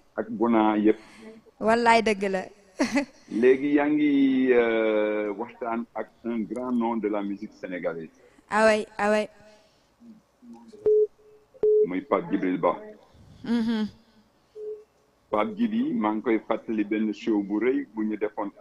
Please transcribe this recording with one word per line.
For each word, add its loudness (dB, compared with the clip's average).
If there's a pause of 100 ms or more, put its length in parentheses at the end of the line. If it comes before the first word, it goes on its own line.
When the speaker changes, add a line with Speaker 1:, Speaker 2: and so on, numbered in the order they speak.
(180)
Speaker 1:
ak -6
Buna 2
yëpp. 4 (640)
Speaker 2:
Wallaay 4
dëgg -2
la. -4 (480)
<laughs> -6 (120)
Speaker 1:
Léegi 4
yaa 4
ngi, 2
euh, 2
waxtaan -8
ak -10 (140)
un -4
grand -8
nom -2
de -2
la -2
musique -10
sénégalaise. -8 (400)
Speaker 2:
Ah 0
ouais, 0 (100)
ah -2
ouais. -2 (2500)
Speaker 1:
Muy -4
Pape 0
Djibril -2
Ba. 0 (680)
Speaker 2:
Mhm. -2 (1400)
Speaker 1:
Pape -2
Djibi, -2
maa -2
ngi -4
koy 0
fàttali -4
benn -2
show -2
bu -4
rëy 0
bu -6
ñu -4
defoon -6 (120)